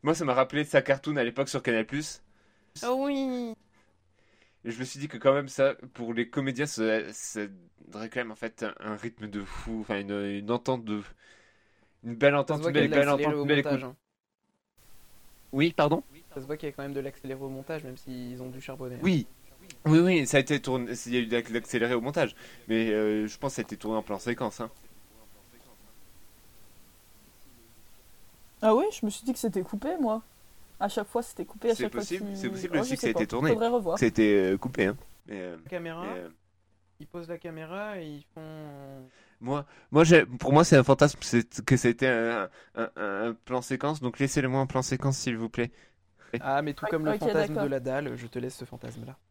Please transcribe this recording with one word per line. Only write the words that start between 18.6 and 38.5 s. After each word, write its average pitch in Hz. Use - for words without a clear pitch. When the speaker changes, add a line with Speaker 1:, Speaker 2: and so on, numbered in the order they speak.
Speaker 2:
charbonner, 127
hein. 123
Speaker 1:
Oui. 165
Oui, 156
oui, 170
ça 147
a 139
été 135
tourné, 123
il 120
y 123
a 123
eu 117
de 110
l'ac-, 117
l'accéléré 117
au 120
montage, 139
mais, 113
euh, 107
je 107
pense 139
que -
ça 120
a -
été 104
tourné 110
en 104
plan 98
séquence, 120
hein. 113
Speaker 3:
Ah -
oui, 277
je -
me 208
suis -
dit 254
que -
c'était 185
coupé, 262
moi. 226
À 202
chaque 202
fois, 240
c'était -
coupé, -
à 226
Speaker 1:
C'est 233
Speaker 3:
chaque 214
fois 226
Speaker 1:
possible, 202
Speaker 3:
qu'il 196
Speaker 1:
c'est 190
possible 190
Speaker 3:
Oh, -
Speaker 1:
aussi 247
Speaker 3:
je 262
Speaker 1:
que -
Speaker 3:
sais 240
Speaker 1:
ça -
a -
été 233
Speaker 3:
pas. -
Speaker 1:
tourné, 135
Speaker 3:
Faudrait 226
revoir. 208
Speaker 1:
que 208
ça 123
a -
été, 107
euh, 98
coupé, 127
hein. 107
Mais, 101
euh, 90
Speaker 2:
La -
caméra, 170
Speaker 1:
mais, 90
euh, 165
Speaker 2:
ils 151
posent 170
la 170
caméra 175
et 160
ils 147
font 160